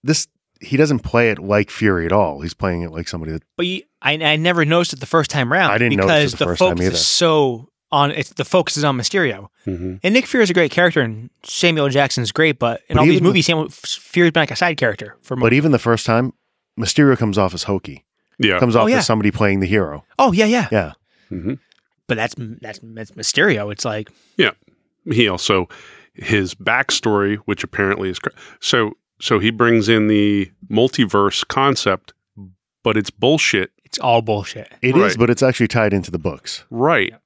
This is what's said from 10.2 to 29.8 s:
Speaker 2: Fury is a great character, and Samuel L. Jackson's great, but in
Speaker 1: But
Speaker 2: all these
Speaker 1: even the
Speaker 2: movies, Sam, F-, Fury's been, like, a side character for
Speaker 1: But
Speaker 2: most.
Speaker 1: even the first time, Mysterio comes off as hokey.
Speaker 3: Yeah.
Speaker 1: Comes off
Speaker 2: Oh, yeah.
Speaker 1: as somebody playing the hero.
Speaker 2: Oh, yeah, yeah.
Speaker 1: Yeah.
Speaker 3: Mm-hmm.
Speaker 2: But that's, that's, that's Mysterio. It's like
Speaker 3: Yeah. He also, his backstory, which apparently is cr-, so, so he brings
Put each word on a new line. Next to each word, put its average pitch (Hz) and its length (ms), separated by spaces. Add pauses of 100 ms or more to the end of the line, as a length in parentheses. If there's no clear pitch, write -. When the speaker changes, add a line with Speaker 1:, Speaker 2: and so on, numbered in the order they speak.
Speaker 2:
Fury 247 160
is 180 80
a - 20
great 165 160
character, 170 320
and 113 300 (120)
Samuel 160 420
L. 139 60
Jackson's 127 400
great, 151 280
but 117 280
in - 100
Speaker 1:
But - 20
Speaker 2:
all 151 60
these 165 100
Speaker 1:
even 139 80
the 180 60
Speaker 2:
movies, 190 180
Sam, 165 180
F-, - 80
Fury's - 580
been, 160 100
like, 147 100
a 120 40
side 170 220
character 107 460
for 127 120
Speaker 1:
But 127 100
Speaker 2:
most. 113 80
Speaker 1:
even 147 180
the 120 80
first 117 260
time, 120 280 (460)
Mysterio 131 380
comes 104 220
off 92 160
as 80 80
hokey. 90 400 (340)
Speaker 3:
Yeah. 95 220
Speaker 1:
Comes 117 160
off 117 80
Speaker 2:
Oh, 107 40
yeah. 127 100
Speaker 1:
as - 80
somebody 104 260
playing 98 300
the 95 40
hero. 85 380 (160)
Speaker 2:
Oh, 254 140
yeah, 208 120
yeah. 220 240
Speaker 1:
Yeah. 180 220 (400)
Speaker 3:
Mm-hmm. 95 220 (540)
Speaker 2:
But 120 100
that's, 113 200
that's, 113 460
that's 113 280
Mysterio. 110 600
It's - 140
like 107 240 (260)
Speaker 3:
Yeah. 127 160 (580)
He 113 200
also, 92 400 (440)
his 98 400
backstory, 104 920
which 101 180
apparently 98 460
is 90 100
cr-, - 120 (280)
so, 110 380 (240)
so 110 180
he 107 120
brings 113 360